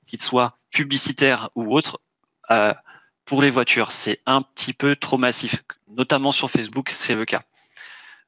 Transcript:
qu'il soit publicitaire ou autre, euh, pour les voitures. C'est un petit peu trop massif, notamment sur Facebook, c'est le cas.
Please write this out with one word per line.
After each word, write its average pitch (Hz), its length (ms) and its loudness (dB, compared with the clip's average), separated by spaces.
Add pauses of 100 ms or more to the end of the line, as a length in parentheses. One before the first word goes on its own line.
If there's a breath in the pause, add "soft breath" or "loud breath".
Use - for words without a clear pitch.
qu'il - 140 -12
soit 123 360 0 (140)
publicitaire 139 840 0
ou 113 220 0
autre, - 240 -2 (500)
euh, 107 220 4 (540 loud breath)
pour 139 160 2
les 143 80 6
voitures. 120 420 0
C'est - 320 -4
un 135 180 2
petit - 300 -6
peu 143 240 0
trop - 220 -2
massif, 123 440 -2 (320)
notamment 135 380 0
sur 135 180 -2
Facebook, 120 400 -4
c'est - 240 -4
le 110 120 -2
cas. - 160 -2 (840 loud breath)